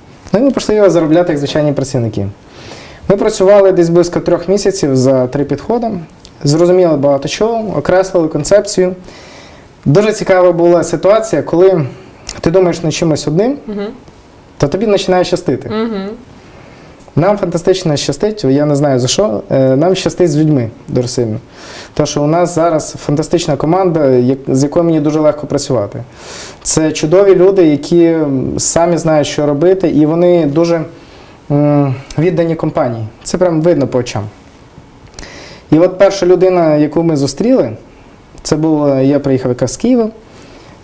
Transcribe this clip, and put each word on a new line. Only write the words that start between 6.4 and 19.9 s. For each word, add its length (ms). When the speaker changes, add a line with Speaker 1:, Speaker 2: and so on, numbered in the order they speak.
Speaker 1:
зрозуміли 540
багато 320
чого, 480
окреслили 500
концепцію. 680
Дуже 280
цікава 380
була 320
ситуація, 580
коли 440
ти 100
думаєш 320
над 100
чимось 340
одним, 300
Speaker 2:
Мгм. 180
Speaker 1:
то 100
тобі 200
починає 360
щастити. 460
Speaker 2:
Мгм. 400
Speaker 1:
Нам 220
фантастично 600
щастить, 460
я 220
не 100
знаю 240
за 80
що, 340
е, 240
нам 200